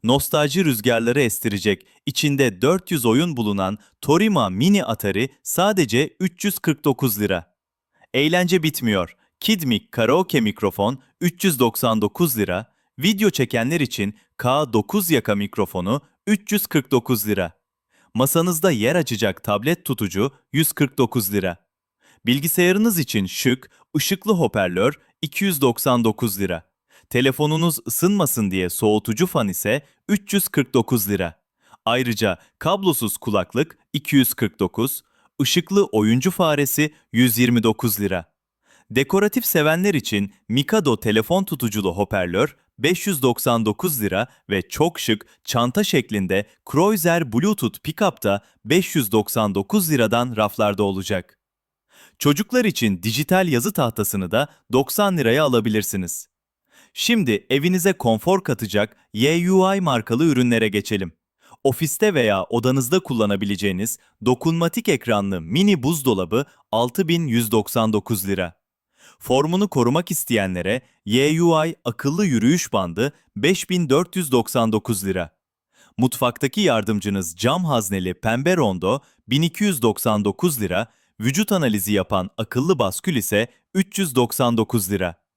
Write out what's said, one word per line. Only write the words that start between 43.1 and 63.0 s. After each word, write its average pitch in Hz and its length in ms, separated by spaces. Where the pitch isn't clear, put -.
doksan 120 440
dokuz 127 360
lira 101 260
ve 98 200
çok 165 300
şık - 280
çanta 123 400
şeklinde 101 640
Croiser 170 600
Bluetooth 139 460
pickup - 440
da 101 180
beş 165 300
yüz 117 160
doksan 107 440
dokuz 160 360
liradan 120 460
raflarda 104 460
olacak. 95 560
Çocuklar 214 460
için 101 380
dijital 156 440
yazı 127 260
tahtasını 104 580
da 127 160
doksan 175 460
liraya 131 260
alabilirsiniz. 107 840
Şimdi 147 560
evinize 175 440
konfor 175 500
katacak 104 540
Y 165 380
U 190 240
I 196 60
markalı 127 440
ürünlere 120 440
geçelim. 95 420
Ofiste 160 500
veya 107 300
odanızda 127 560
kullanabileceğiniz 101 960